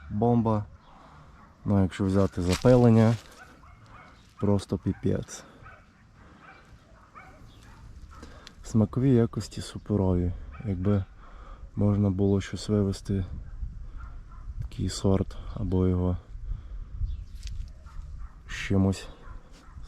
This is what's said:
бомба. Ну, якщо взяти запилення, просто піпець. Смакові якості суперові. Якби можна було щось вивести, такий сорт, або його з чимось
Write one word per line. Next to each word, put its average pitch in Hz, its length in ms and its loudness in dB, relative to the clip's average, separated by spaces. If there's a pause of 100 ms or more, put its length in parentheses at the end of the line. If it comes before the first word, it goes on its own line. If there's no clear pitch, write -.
бомба. 110 560 2 (1000)
Ну, 101 160 4
якщо 95 240 0
взяти 95 360 2
запилення, 113 760 6 (1200)
просто 101 380 0
піпець. - 680 -4 (3250)
Смакові 123 500 2
якості - 480 0
суперові. 92 720 0 (340)
Якби 98 380 0 (720)
можна 104 340 2
було 98 320 2
щось - 280 -8
вивести, 98 560 0 (1400)
такий - 280 -6
сорт, 95 480 2 (180)
або 92 320 2
його 90 300 2 (2250)
з - 60 -10
чимось 95 540 0 (800)